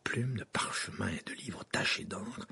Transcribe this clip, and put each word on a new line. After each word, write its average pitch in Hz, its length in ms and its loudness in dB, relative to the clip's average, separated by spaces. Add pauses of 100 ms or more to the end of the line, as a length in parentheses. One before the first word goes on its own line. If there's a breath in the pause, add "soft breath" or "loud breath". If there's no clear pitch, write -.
plumes, 123 320 2
de 107 80 -2
parchemins - 640 0
et - 200 -2
de - 60 -4
livres - 380 -8
tachés - 320 4
d'encre, - 480 -6